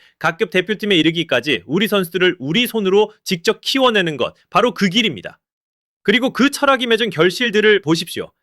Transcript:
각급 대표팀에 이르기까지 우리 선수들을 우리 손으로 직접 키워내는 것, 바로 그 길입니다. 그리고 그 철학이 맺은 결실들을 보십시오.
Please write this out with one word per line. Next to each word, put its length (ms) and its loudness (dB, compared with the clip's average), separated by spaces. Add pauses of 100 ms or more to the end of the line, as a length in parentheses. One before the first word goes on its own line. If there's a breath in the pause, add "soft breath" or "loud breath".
(180 soft breath)
각급 320 -2
대표팀에 460 0
이르기까지 720 0
우리 220 0
선수들을 500 0
우리 280 -2
손으로 460 0 (120 loud breath)
직접 360 -4
키워내는 560 0
것, 180 -4 (160)
바로 220 2
그 160 -2
길입니다. 520 -4 (640)
그리고 300 0
그 180 2
철학이 360 0
맺은 240 0
결실들을 720 2
보십시오. 500 -4 (100)